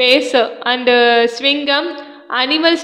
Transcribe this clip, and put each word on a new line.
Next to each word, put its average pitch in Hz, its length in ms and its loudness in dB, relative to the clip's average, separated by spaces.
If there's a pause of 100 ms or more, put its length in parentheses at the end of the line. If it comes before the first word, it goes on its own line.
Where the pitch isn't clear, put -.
base 254 320 2 (400)
and, 254 160 -6
uh, 247 120 4 (360)
swingum. 285 500 -2 (580)
Animal 320 400 0